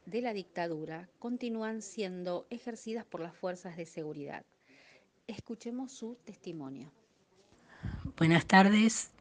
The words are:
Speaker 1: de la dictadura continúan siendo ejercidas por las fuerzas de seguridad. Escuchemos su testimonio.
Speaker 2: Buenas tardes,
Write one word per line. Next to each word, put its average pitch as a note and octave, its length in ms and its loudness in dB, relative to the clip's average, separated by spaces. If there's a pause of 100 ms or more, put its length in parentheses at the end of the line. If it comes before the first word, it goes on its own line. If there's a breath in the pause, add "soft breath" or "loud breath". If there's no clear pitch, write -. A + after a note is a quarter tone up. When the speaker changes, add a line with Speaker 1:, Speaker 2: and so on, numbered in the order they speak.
Speaker 1:
de G#3+ 160 -4
la A#3+ 100 -2
dictadura E3+ 760 -6 (120)
continúan A3+ 640 -4
siendo F3+ 680 -6
ejercidas A3+ 540 -8
por - 160 -12
las E3 120 -8
fuerzas F3+ 440 -8
de E3 100 -8
seguridad. D3+ 580 -10 (840 soft breath)
Escuchemos A#3+ 640 -8
su A#3 320 -12
testimonio. D3+ 640 -12 (1300 loud breath)
Speaker 2:
Buenas E3 300 6
tardes, G#3 760 8